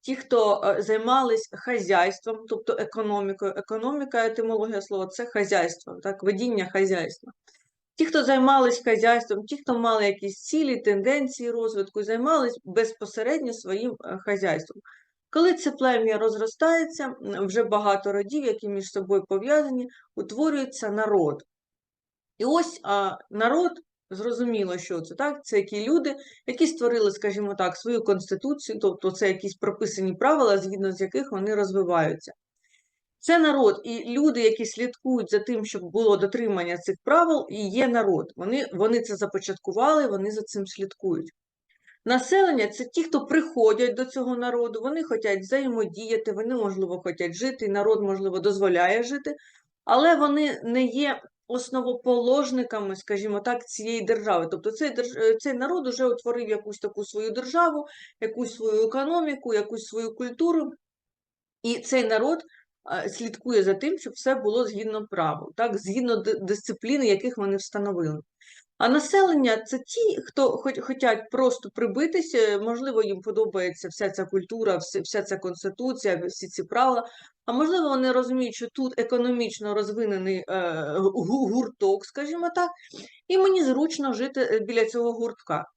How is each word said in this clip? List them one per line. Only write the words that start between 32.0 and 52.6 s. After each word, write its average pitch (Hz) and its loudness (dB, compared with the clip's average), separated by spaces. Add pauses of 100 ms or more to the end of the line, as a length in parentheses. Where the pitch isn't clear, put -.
Це 339 4
народ, 277 4
і 233 -8
люди, 240 2
які 220 4
слідкують 247 -2
за 208 4
тим, 220 -2
щоб 208 -8
було 202 4
дотримання 196 -2
цих 190 -4
правил, 320 4
і 202 -6
є 247 2
народ. 208 0
Вони, 233 -2
вони 220 2
це 214 -6
започаткували, 220 0
вони 202 -2
за 214 -6
цим 202 -8
слідкують. 185 -6 (760)
Населення — 254 4
це - -8
ті, 320 -2
хто 302 0
приходять 240 4
до 254 -2
цього 254 -4
народу, 240 -2
вони 294 -4
хочуть 214 -2
взаємодіяти, 220 -2
вони, 226 -4
можливо, 190 -2
хочуть 170 -4
жити, 254 -4
і 208 -2
народ, 202 2
можливо, 196 -2
дозволяє 190 4
жити, 277 -6 (500)
але 302 6
вони 285 2
не 240 2
є 262 -2 (280)
основоположниками, 247 0